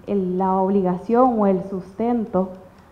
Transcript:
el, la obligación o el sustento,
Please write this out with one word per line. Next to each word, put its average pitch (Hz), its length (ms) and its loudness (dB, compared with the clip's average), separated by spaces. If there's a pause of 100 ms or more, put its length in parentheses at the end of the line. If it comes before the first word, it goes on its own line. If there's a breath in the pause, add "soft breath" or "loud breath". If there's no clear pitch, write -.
el, 185 320 -2
la 190 160 2
obligación 196 840 2
o 208 80 4
el 190 180 2
sustento, 202 840 -4 (420 loud breath)